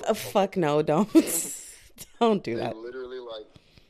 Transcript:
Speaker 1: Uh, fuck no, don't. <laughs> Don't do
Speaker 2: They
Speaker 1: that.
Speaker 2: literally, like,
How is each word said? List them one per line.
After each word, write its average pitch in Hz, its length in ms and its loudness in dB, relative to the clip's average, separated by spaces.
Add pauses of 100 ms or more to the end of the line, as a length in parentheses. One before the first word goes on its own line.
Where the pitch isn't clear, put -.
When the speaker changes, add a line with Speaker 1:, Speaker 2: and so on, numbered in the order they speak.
Speaker 1:
Uh, 220 60 4
fuck 202 420 0
no, 151 280 2
don't. 160 300 2
<laughs> - 1040 0
Don't 220 240 4
do 117 120 -4
Speaker 2:
They 117 60 -4
Speaker 1:
that. 117 160 -6
Speaker 2:
literally, 123 420 -12
like, 113 280 -14 (420)